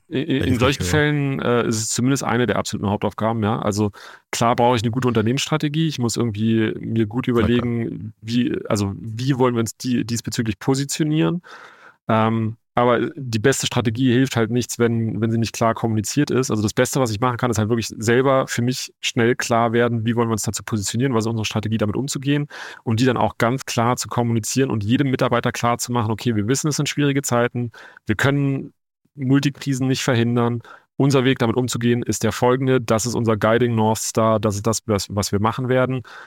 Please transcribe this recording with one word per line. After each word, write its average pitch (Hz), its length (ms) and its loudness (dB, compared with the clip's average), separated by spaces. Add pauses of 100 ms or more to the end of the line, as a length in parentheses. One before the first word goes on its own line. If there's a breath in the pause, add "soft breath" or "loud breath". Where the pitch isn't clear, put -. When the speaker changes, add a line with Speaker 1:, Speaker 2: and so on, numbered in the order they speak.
Speaker 1:
In, 131 140 -4
in, 165 60 -6
Speaker 2:
wenn 135 80 0
ich - 100 0
Speaker 1:
in 131 80 2
Speaker 2:
das 113 60 -2
Speaker 1:
solchen 135 240 2
Speaker 2:
höre. - 40 -2
Speaker 1:
Fällen, 147 540 0
äh, 120 240 2
ist 113 100 0
es 113 140 -4
zumindest 127 340 0
eine 117 220 2
der 101 100 0
absoluten 98 320 -4
Hauptaufgaben, 107 540 -2
ja. 110 180 0
Also 104 300 0 (420 loud breath)
klar 120 240 2
brauche 123 200 4
ich 110 60 0
eine 120 80 0
gute 123 180 0
Unternehmensstrategie, 143 760 0
ich 143 120 -4
muss 117 180 -2
irgendwie 110 640 0
mir 113 240 0
gut 113 240 -4
Speaker 2:
Na 123 60 0
klar. 117 100 4
Speaker 1:
überlegen, 117 800 -2
wie, 120 340 -2 (140)
also 101 280 0
wie 117 400 -4
wollen 123 160 4
wir 117 60 0
uns 110 160 -4
die, 120 300 -2
diesbezüglich 113 520 -4
positionieren. 156 840 0 (680 loud breath)
Ähm, 113 480 2 (200)
aber 120 380 4
die 123 240 -6
beste 131 280 2
Strategie 123 440 0
hilft 131 240 2
halt 113 160 2
nichts, 120 300 -4
wenn, 113 400 0
wenn 113 100 0
sie 113 80 0
nicht 113 140 -2
klar 113 220 2
kommuniziert 113 580 -2
ist. 127 180 0
Also 107 100 0
das 101 140 0
Beste, 127 240 0
was 120 140 0
ich 101 80 -4
machen 123 160 0
kann, 123 120 -2
ist 110 100 0
halt 107 100 0
wirklich 113 180 0
selber 131 600 2
für - 140 -2
mich 127 360 -4
schnell 120 380 0
klar 117 360 2
werden, 117 320 2
wie 113 120 0
wollen 117 120 2
wir 113 40 0
uns 107 100 -2
dazu - 220 -6
positionieren, 120 500 -2
was 110 80 2
ist 107 60 -2
unsere 113 160 -4
Strategie, 107 340 -2
damit 104 160 0
umzugehen 139 540 -2 (340 loud breath)
und 110 160 0
die 123 60 2
dann 120 120 4
auch - 220 0
ganz 123 260 0
klar 120 320 0
zu - 120 -8
kommunizieren 120 600 0
und 113 120 -2
jedem 131 300 2
Mitarbeiter 120 400 0
klar 120 260 0
zu - 140 -6
machen, 113 180 0
okay, 113 240 -2
wir 104 140 0
wissen, 135 180 0
es 147 80 0
sind 143 140 -2
schwierige 139 340 0
Zeiten, 120 480 0 (360 loud breath)
wir 107 100 0
können 139 560 0 (420)
Multikrisen 139 720 0
nicht 131 160 0
verhindern. 120 580 2 (360 loud breath)
Unser 131 280 4
Weg, 131 160 2
damit 113 160 2
umzugehen, 120 480 0
ist - 180 -2
der 113 80 2
folgende. 131 500 2
Das 110 240 0
ist 120 120 -2
unser 113 200 2
Guiding 117 380 2
North 110 240 2
Star. 113 400 2
Das 104 160 0
ist 104 100 -6
das, 113 220 0
was, 101 240 0
was 98 220 -2
wir 101 80 0
machen 113 280 -2
werden. 127 340 0 (240 loud breath)